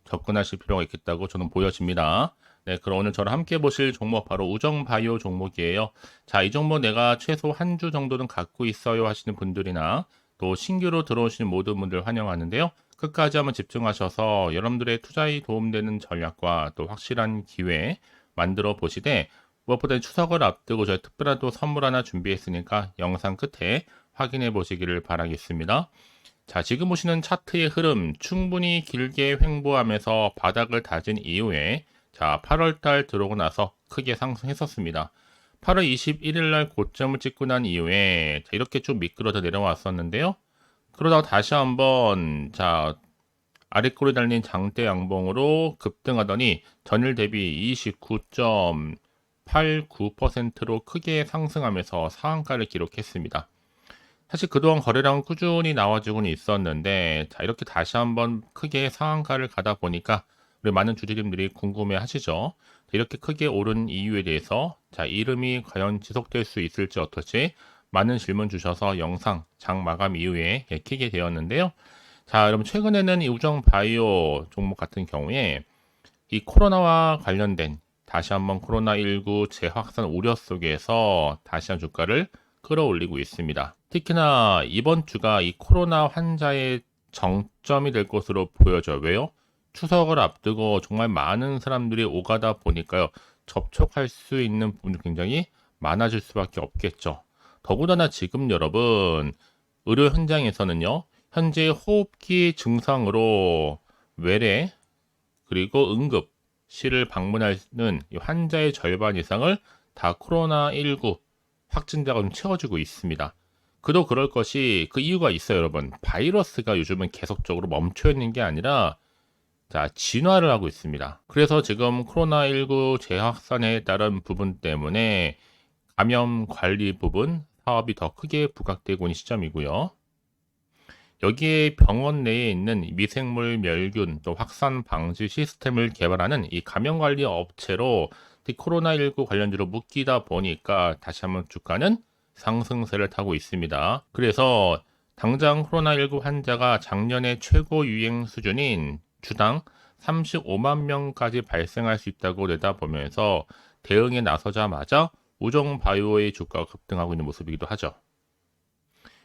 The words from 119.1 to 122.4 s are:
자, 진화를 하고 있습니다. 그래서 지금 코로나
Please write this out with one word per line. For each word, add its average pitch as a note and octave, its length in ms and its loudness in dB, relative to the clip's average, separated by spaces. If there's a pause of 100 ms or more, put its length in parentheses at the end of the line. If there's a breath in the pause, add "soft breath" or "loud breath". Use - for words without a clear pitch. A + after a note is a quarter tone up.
자, D2+ 200 -2
진화를 E3+ 600 2
하고 G#2 200 2
있습니다. C#2+ 580 -8
그래서 D3+ 340 4
지금 A#2+ 440 0
코로나 D3+ 420 2